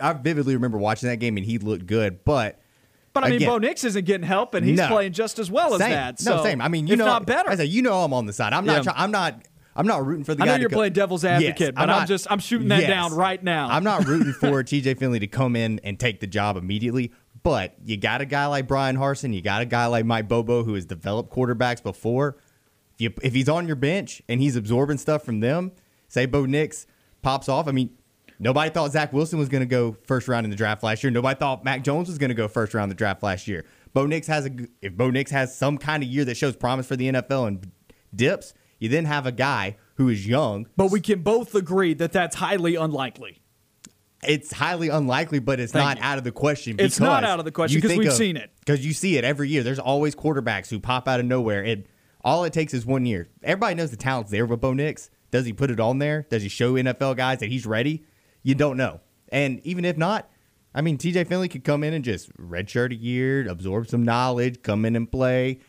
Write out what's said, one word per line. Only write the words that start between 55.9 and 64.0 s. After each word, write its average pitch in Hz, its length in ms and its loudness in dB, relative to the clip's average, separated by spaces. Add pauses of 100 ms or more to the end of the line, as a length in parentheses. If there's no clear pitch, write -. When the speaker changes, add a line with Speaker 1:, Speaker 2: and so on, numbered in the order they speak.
Speaker 1:
there? 147 300 -2
Does 113 140 0
he 101 60 -6
show 123 260 2
N 131 120 2
F 123 140 -2
L 135 140 0
guys 127 240 0
that 104 100 -4
he's 123 160 -4
ready? 127 400 -2 (380)
You 135 120 4
don't 135 220 2
know. 98 240 -4 (280)
And 135 360 0
even 175 200 -4
if 175 120 -2
not, 185 320 -2 (460)
I 135 60 -2
mean, 156 160 0
T 165 140 -2
J 175 140 2
Finley 185 240 -2
could 131 160 -12
come 147 180 2
in 156 100 -2
and 151 100 -4
just 107 340 -6
redshirt 95 540 -4
a 120 40 -6
year, 127 520 -2
absorb 95 400 -4
some 120 160 0